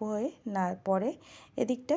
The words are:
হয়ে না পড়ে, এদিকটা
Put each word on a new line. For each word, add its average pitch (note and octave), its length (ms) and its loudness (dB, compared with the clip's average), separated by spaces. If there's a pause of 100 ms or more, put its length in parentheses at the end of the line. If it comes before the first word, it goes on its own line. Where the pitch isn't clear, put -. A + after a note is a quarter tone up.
হয়ে G#3+ 240 -2 (240)
না F#3+ 120 2 (200)
পড়ে, F#3+ 260 2 (460)
এদিকটা B3 400 0